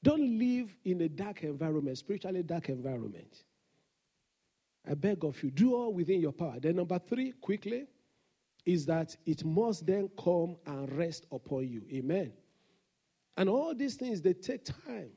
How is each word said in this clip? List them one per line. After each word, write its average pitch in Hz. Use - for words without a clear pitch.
Don't 277
live 247
in 180
a 165
dark 190
environment, 147
spiritually 185
dark 170
environment. 123
I 143
beg 170
of 143
you, 139
do 226
all 240
within 180
your 151
power. 139
Then 156
number 180
three, 254
quickly, 214
is 175
that 160
it 160
must 175
then 196
come 175
and 139
rest 160
upon 131
you. 113
Amen. 135
And 190
all 285
these 254
things, 233
they 180
take 254
time. 196